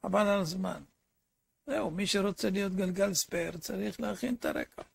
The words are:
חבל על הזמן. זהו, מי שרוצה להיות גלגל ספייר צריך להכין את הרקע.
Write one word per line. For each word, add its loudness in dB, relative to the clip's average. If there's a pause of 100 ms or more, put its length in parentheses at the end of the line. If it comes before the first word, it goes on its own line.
חבל 4
על 4
הזמן. -2 (840)
זהו, 0
מי 0
שרוצה 2
להיות 0
גלגל 2
ספייר -2
צריך -4
להכין -2
את -8
הרקע. -4 (140)